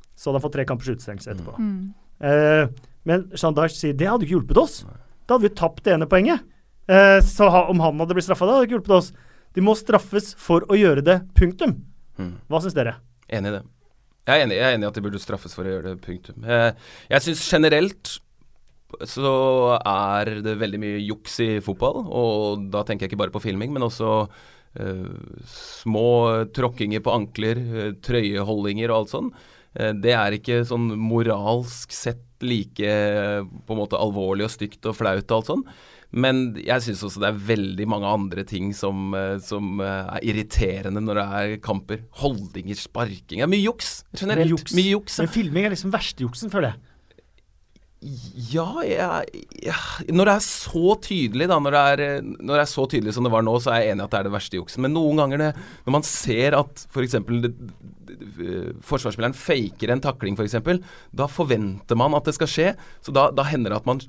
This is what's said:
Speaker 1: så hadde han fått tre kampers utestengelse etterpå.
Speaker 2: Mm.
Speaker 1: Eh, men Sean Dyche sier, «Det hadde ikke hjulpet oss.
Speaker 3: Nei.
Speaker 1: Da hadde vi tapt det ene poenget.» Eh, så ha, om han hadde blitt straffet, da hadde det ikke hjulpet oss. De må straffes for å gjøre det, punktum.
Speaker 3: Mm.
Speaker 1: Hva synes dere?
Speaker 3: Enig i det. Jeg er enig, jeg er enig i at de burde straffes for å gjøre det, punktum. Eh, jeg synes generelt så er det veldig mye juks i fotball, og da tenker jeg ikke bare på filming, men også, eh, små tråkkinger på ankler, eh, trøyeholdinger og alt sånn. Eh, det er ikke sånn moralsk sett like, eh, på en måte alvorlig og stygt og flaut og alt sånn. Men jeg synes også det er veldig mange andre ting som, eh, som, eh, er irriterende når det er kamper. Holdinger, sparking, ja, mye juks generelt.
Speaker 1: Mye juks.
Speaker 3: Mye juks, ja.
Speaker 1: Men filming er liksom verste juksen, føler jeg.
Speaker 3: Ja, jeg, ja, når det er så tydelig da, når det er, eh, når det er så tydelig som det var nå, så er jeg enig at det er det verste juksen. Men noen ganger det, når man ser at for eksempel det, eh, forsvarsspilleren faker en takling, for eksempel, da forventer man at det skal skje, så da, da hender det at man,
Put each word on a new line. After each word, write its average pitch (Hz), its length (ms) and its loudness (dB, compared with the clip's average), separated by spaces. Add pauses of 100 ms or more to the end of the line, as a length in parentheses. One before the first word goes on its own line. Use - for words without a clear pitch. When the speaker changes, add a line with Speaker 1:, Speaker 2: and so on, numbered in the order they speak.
(180)
Speaker 1:
så - 100 -6
hadde 135 140 0
han - 20 -6
fått 143 140 -4
tre 127 80 -2
kampers 127 300 -6
utestengelse 110 340 -12
etterpå. 95 260 -10
Speaker 2:
Mm. 196 380 -6 (320)
Speaker 1:
Eh, 151 400 4 (400)
men 180 180 2 (140)
Sean 160 160 0
Dyche 160 240 0
sier, 147 160 -2
«Det 170 160 0
hadde 226 160 0
ikke 180 140 -2
hjulpet 202 200 4
oss. 311 160 2 (140)
Speaker 3:
Nei. - 80 -18 (320)
Speaker 1:
Da 247 80 6
hadde 208 80 4
vi 214 160 4
tapt - 240 0
det 190 80 6
ene 156 160 0
poenget.» 220 320 4 (480)
Eh, 196 320 10
så 196 260 6
ha, 175 220 8
om 175 100 4
han 156 220 2
hadde 180 160 0
blitt 175 80 -2
straffet, 180 240 0
da 269 80 6
hadde 247 80 6
det 226 80 -2
ikke 208 80 0
hjulpet 190 160 6
oss. 185 140 0 (420)
De 185 80 2
må 214 160 6
straffes 208 580 0
for 170 300 2
å 202 100 2
gjøre 151 300 6
det, 180 140 6 (180)
punktum. 180 400 4 (360)
Speaker 3:
Mm. 90 200 -8 (120)
Speaker 1:
Hva 160 160 0
synes 175 140 -2
dere? 117 220 0 (360)
Speaker 3:
Enig 101 140 -2
i 104 80 -4
det. 95 40 -6 (680)
Jeg 139 80 6
er 151 80 6
enig, 101 140 0
jeg 127 100 2
er 123 80 4
enig 104 80 -2
i 104 60 -2
at 107 80 -8
de 101 40 -6
burde 101 160 -6
straffes - 380 -10
for 90 100 -8
å 95 60 -4
gjøre 92 220 -6
det, 90 100 -18
punktum. 92 400 -14
Eh, 117 320 2 (320)
jeg 143 160 2
synes 165 240 -2
generelt 156 600 2 (1000)
så 135 220 0 (480)
er 101 480 0 (160)
det 110 160 -2
veldig 104 180 -2
mye 104 240 -4
juks 107 400 -8
i 110 60 2 (160)
fotball, 123 400 -2
og 104 680 -2
da 104 160 -2
tenker 101 220 -4
jeg 107 60 -8
ikke 101 100 -2
bare 92 100 -6
på 104 80 -6
filming, 110 320 -6
men 131 80 -2
også, 117 280 -2 (680)
eh, 95 300 -8 (400)
små - 560 -4 (500)
tråkkinger 113 480 -2
på 120 140 0
ankler, 110 480 -2
eh, 113 260 -6 (140)
trøyeholdinger 104 880 -2
og 113 80 2
alt - 160 -6
sånn. 247 160 -6 (420)
Eh, 110 200 -2
det 113 200 2
er 104 240 2
ikke 120 300 0
sånn 117 260 -2
moralsk 113 960 0
sett 120 320 -8 (220)
like, 107 420 -2
eh, 104 560 0
på 98 320 -10
en 107 60 -2
måte - 180 -2
alvorlig 98 480 0
og 113 80 -6
stygt - 320 -10
og 110 80 -4
flaut 98 300 0
og 113 160 0
alt - 100 -8
sånn. 269 160 -2 (480)
Men 131 400 0
jeg 127 240 -2
synes 113 240 -6
også 98 160 -8
det 101 80 0
er 104 140 -2 (160)
veldig 98 320 -4
mange 104 180 -2
andre 98 400 -2
ting 98 260 -4
som, 98 420 -4
eh, 95 280 -4
som, 101 380 -6
eh, 95 340 -4
er - 80 -6
irriterende 104 800 -2
når 107 160 -4
det 101 60 -2 (160)
er 104 180 -4
kamper. 110 460 -6 (160)
Holdinger, 101 580 -6
sparking, 101 640 -8
ja, 143 60 0
mye 196 180 2
juks - 400 -6 (100)
generelt. 196 320 0
Speaker 1:
Mye 165 80 2
juks. 160 200 -6
Speaker 3:
Mye 185 180 4
juks, 208 260 -4
ja. 165 60 0
Speaker 1:
Men 165 100 -4
filming 185 320 0
er 214 40 0
liksom 190 200 -6
verste - 320 -4
juksen, 127 300 -6
føler 160 180 0
jeg. 98 80 -10 (1700)
Speaker 3:
Ja, 190 320 -2
jeg, 170 600 -4 (200)
ja, 160 100 -4 (380)
når 190 160 6
det 202 60 6
er 208 100 0
så - 460 2 (100)
tydelig 143 480 -2
da, 175 80 4
når 143 160 2
det 143 160 6
er, 143 160 2
eh, 143 160 -2
når - 380 -2
det 147 80 4
er - 20 -6
så 139 180 -2
tydelig 107 300 -2
som 123 80 0
det 120 80 2
var 113 140 4
nå, 113 80 2 (100)
så 127 80 2
er 117 80 4
jeg 110 140 2
enig 101 100 -4
at - 80 -6
det 107 80 2
er 98 80 -2
det 101 60 -6
verste 98 260 -6
juksen. 127 240 -6
Men 143 80 2
noen 156 300 2
ganger 139 180 0
det, 151 80 0 (380)
når 135 100 0
man 151 80 2
ser 131 540 0
at - 240 -4 (100)
for 135 80 -4
eksempel 120 460 -2
det, 120 80 -4 (680)
eh, 87 560 -8
forsvarsspilleren 120 560 -4
faker 113 560 -2
en 196 80 0
takling, 123 360 -4
for 107 80 -2
eksempel, 120 360 -2 (320)
da 139 140 -2
forventer 113 720 -2
man 143 180 2
at 143 100 0
det 151 100 -2
skal 160 160 -2
skje, 170 180 2 (320)
så - 120 -12
da, 139 180 6
da 139 140 2
hender 131 260 -2
det 107 120 -2
at - 40 -4
man, 131 220 0